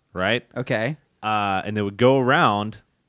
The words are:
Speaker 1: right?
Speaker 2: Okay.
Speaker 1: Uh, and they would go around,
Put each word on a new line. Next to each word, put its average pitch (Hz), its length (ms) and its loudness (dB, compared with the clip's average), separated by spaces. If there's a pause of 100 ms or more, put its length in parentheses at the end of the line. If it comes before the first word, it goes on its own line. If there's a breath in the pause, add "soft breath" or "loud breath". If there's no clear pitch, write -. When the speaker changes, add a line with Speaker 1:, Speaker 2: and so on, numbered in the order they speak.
(120)
Speaker 1:
right? 101 340 -2 (120)
Speaker 2:
Okay. 123 400 -4 (260)
Speaker 1:
Uh, 104 400 -2
and 104 140 -6
they 107 40 -2
would 101 160 -4
go 127 220 4
around, 120 600 0 (280)